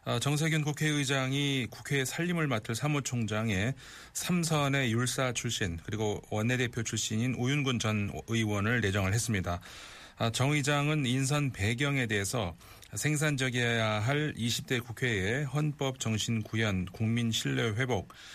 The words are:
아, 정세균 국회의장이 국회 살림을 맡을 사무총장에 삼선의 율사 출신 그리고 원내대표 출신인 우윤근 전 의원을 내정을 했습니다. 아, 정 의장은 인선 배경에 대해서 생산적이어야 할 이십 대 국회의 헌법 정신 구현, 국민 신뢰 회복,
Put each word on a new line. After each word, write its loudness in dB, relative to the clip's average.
아, 0
정세균 2
국회의장이 0
국회 -2
살림을 0
맡을 -2
사무총장에 0
삼선의 2
율사 0
출신 -2
그리고 0
원내대표 0
출신인 0
우윤근 0
전 0
의원을 2
내정을 2
했습니다. 0
아, 0
정 2
의장은 2
인선 2
배경에 0
대해서 0
생산적이어야 2
할 2
이십 -2
대 0
국회의 0
헌법 -2
정신 0
구현, 0
국민 0
신뢰 0
회복, -2